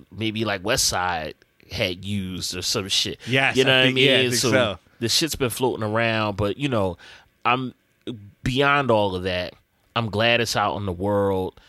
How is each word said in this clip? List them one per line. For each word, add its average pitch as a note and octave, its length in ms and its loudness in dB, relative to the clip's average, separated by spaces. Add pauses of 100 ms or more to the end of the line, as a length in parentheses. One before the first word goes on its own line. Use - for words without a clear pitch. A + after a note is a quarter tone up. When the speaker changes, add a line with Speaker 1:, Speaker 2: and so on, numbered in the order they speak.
(100)
Speaker 1:
maybe, A2 340 -4
like, G2 200 -4
West A#2 240 0
Side F2+ 460 -4 (360)
had F#2 340 -4
used F#2 520 -4
or F2 60 -8
some G2 260 -2
shit. - 400 -2
Speaker 2:
Yes, B2+ 280 2
Speaker 1:
You C3 60 4
know C3 80 4
Speaker 2:
I C3 60 6
Speaker 1:
what C3 40 4
I B2+ 60 6
Speaker 2:
think, C3 120 2
yeah, C3 160 6
I B2+ 80 4
Speaker 1:
mean? B2 80 0
Speaker 2:
think A#2+ 120 0
Speaker 1:
So B2+ 80 2
Speaker 2:
so. A2+ 280 2 (200)
Speaker 1:
the A#2 100 -2
shit's - 280 0
been B2 140 -2
floating A2+ 340 -2
around, A2 520 0
but, G2+ 200 0
you C#3+ 120 -2
know, G2 300 0 (460)
I'm B2+ 300 0 (680)
beyond C#3 480 2
all G#2 240 2
of F2+ 80 -4
that. F2+ 320 -4 (420)
I'm A#2 140 -2
glad A#2 300 2
it's A#2 160 -2
out G#2 200 0
in G2+ 100 -6
the F#2+ 60 -2
world. G2 760 0